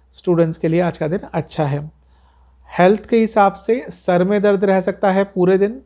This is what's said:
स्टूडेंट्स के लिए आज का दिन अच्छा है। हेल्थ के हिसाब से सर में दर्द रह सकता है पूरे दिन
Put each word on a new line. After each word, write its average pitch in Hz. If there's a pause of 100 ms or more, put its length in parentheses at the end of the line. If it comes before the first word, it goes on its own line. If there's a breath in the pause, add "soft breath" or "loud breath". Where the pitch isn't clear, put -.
(120)
स्टूडेंट्स 165
के 170
लिए 165
आज 175
का 156
दिन 180
अच्छा -
है। 143 (880)
हेल्थ 196
के 233
हिसाब 214
से 226
सर 180
में 202
दर्द 202
रह 190
सकता 196
है 196
पूरे 190
दिन 220